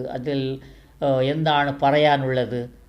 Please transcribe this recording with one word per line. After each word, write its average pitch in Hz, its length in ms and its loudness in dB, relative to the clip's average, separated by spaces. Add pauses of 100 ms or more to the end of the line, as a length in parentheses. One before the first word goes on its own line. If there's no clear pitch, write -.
(180)
അതിൽ, 139 220 -4 (640)
ആ, 139 40 2 (240)
എന്താണ് 147 400 0 (100)
പറയാനുള്ളത്? 131 800 2 (280)